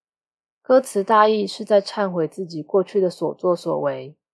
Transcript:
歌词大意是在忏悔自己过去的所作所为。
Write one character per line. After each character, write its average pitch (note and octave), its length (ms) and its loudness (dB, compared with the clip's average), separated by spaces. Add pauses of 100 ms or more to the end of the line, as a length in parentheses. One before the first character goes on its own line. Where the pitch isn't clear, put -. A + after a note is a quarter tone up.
(600)
歌 B3+ 180 4
词 G#3 240 -2
大 G#3+ 240 6
意 G#3+ 200 0
是 G#3+ 180 -12
在 G3+ 160 4
忏 G3 300 -4
悔 E3+ 160 -2
自 F#3+ 180 -10
己 D#3+ 160 -10
过 F#3 220 0
去 G3 180 -2
的 F3+ 80 2
所 D#3 240 -4
作 F3+ 220 -2
所 E3 240 -4
为。 C#3 360 -6 (180)